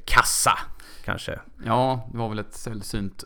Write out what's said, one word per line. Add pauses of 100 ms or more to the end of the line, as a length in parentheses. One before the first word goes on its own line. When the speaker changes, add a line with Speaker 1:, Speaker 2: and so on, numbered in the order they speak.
Speaker 1:
kassa, (520)
kanske. (260)
Speaker 2:
Ja,
det
var
väl
ett
sällsynt